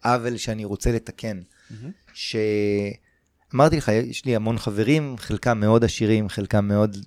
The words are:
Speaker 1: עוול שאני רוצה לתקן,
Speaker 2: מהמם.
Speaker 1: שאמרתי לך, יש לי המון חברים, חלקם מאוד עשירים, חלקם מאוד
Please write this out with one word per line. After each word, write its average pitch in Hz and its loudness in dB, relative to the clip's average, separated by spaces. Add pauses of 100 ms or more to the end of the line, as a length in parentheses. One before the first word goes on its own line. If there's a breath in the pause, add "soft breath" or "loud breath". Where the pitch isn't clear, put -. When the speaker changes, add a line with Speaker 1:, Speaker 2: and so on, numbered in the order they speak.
Speaker 1:
עוול 120 0
שאני 107 -6
רוצה 101 -2
לתקן, 113 -6 (320 loud breath)
Speaker 2:
מהמם. 117 -14 (220)
Speaker 1:
שאמרתי 107 0
לך, 143 -4
יש 117 0
לי 127 2
המון 110 0
חברים, 127 0
חלקם 107 -2
מאוד 110 4
עשירים, 107 2
חלקם 101 0
מאוד 104 2